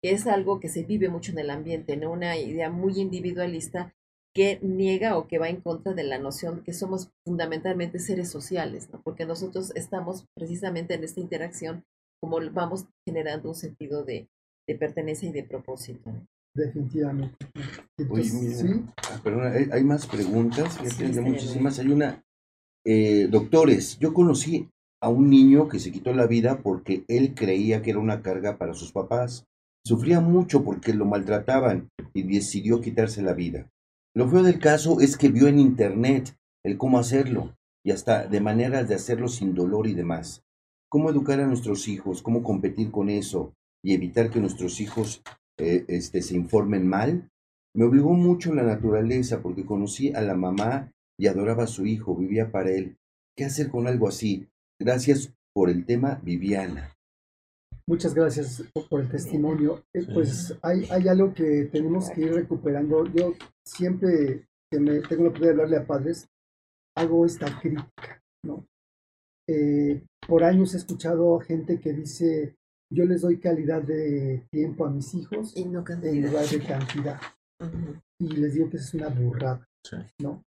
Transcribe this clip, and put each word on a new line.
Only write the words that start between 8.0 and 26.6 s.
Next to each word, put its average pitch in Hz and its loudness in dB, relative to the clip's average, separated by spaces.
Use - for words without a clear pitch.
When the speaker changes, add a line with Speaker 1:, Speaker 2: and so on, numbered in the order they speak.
Speaker 1:
sociales, - -8
¿no? - -18
Porque 160 -8
nosotros 185 -8
estamos 180 -8
precisamente 170 -8
en 160 -6
esta 160 -12
interacción 170 -10
como 165 -4
vamos 180 -6
generando 156 -6
un 165 -10
sentido 147 -10
de, 117 -10
de 156 -2
pertenencia 156 -6
y - -10
de 147 -8
propósito, 123 -14
¿no? 113 -14
Speaker 2:
Definitivamente. 143 -4
Speaker 3:
Oye, 131 -6
Speaker 2:
Entonces, 110 -2
Speaker 3:
mira, 120 -4
Speaker 2:
sí. 190 0
Speaker 3:
ah, - -10
perdona, 120 0
hay, 139 2
hay 131 2
más 143 2
preguntas, 117 0
fíjate, 123 -6
Speaker 1:
Sí, - -6
Speaker 3:
hay 127 0
Speaker 1:
estaría 120 0
Speaker 3:
muchísimas. 135 -2
Speaker 1:
bien. 131 -2
Speaker 3:
Hay 143 4
una, 143 0
eh, 107 6
doctores, 110 4
yo 156 2
conocí 165 4
a 110 0
un 135 6
niño 135 10
que - -4
se - -6
quitó 107 -4
la 123 4
vida 117 2